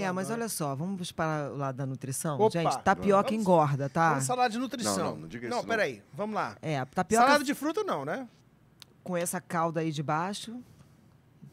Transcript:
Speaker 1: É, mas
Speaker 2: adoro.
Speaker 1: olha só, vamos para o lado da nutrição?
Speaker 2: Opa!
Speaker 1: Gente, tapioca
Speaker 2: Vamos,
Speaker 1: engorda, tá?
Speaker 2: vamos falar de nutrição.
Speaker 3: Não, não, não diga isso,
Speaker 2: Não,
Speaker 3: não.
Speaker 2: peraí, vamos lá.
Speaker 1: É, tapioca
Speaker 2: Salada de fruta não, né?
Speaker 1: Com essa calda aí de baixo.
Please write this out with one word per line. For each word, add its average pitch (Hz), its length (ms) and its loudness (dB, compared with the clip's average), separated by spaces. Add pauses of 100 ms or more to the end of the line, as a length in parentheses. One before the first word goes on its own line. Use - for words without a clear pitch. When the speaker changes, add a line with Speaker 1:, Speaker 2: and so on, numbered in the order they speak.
Speaker 1:
É, 185 100 -4
mas 185 160 -4
Speaker 2:
adoro. 233 120 -6
Speaker 1:
olha 226 80 -4
só, 143 260 -4
vamos 175 380 -6
para 156 400 -4
o 117 60 -10
lado 135 180 -4
da 139 80 -6
nutrição? 135 560 -4
Speaker 2:
Opa! 214 180 4
Speaker 1:
Gente, 143 200 0
tapioca 196 500 4
Speaker 2:
Vamos, 220 140 0
Speaker 1:
engorda, 147 480 4
tá? 165 200 4
Speaker 2:
vamos 135 160 2
falar 247 220 2
de 220 100 -2
nutrição. 240 380 0
Speaker 3:
Não, 175 140 0
não, 160 120 -8
não 82 60 -12
diga 110 180 -10
isso, 240 80 -4
Speaker 2:
Não, 220 80 -2
Speaker 3:
não. 190 60 -8
Speaker 2:
peraí, 165 340 0 (120)
vamos 208 200 -6
lá. 135 280 -4
Speaker 1:
É, 147 240 -2
tapioca 214 400 4
Speaker 2:
Salada 285 180 4
de 277 100 -2
fruta 320 300 -2
não, - 220 -4
né? 233 200 -6 (760)
Speaker 1:
Com 180 100 -6
essa 175 280 -4
calda 165 380 -2
aí 160 120 -2
de 151 100 -6
baixo. 180 560 -4 (960)